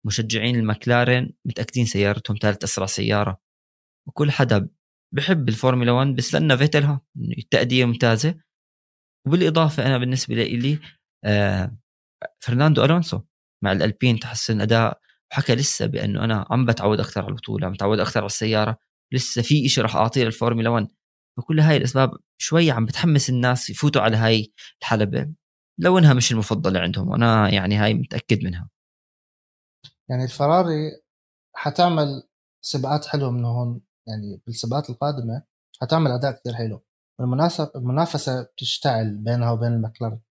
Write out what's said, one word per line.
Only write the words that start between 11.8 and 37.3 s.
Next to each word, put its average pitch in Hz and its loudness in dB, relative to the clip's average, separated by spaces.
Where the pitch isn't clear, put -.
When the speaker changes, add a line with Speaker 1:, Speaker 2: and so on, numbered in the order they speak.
Speaker 1:
فرناندو 131 4
ألونسو 165 0
مع 98 0
الألبين 110 0
تحسن 110 -4
أداء، 113 2
وحكى 127 0
لسه 127 -2
بأنه 104 -2
أنا 110 -2
عم 123 2
بتعود 107 2
أكثر 101 -4
على 98 -8
البطولة، 101 -6
عم 92 -4
بتعود 101 0
أكثر 95 -2
على 98 -4
السيارة، 110 -2
لسه 123 -2
في 143 2
إشي 135 2
راح 107 -2
أعطيه 117 0
للفورمولا 117 -2
وان. 113 0
فكل 156 -2
هاي 151 4
الأسباب 131 0
شوي 160 2
عم 113 0
بتحمس 147 2
الناس 123 0
يفوتوا 143 2
على 110 2
هاي 113 2
الحلبة، 117 0
لو 180 4
إنها 151 8
مش 123 2
المفضلة 101 0
عندهم، 95 -2
وأنا 110 4
يعني 98 0
هاي 107 2
متأكد - -2
منها. 87 -6
Speaker 2:
يعني 127 -2
الفراري 156 0
حتعمل 151 0
سباقات 143 -2
حلوة 139 -2
من 120 -2
هون، 120 -2
يعني 104 -10
بالسباقات 120 -6
القادمة 127 -6
حتعمل 151 2
أداء 127 -2
كتير 120 -8
حلو. 113 -6
المناسب-، 147 -2